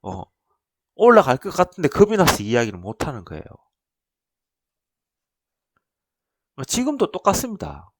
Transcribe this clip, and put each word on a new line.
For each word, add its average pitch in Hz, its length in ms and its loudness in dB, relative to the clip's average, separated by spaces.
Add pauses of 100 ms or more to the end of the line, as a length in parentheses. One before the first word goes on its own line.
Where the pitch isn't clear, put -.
어, 95 220 -12 (720)
올라갈 196 420 6
것 190 140 -10
같은데 180 380 0
겁이 208 280 2
나서 170 240 2
이야기를 107 380 -2
못 98 260 -10
하는 120 180 -12
거예요. 78 200 -14 (3000)
어, 135 80 -10
지금도 254 480 -4
똑같습니다. 190 880 -4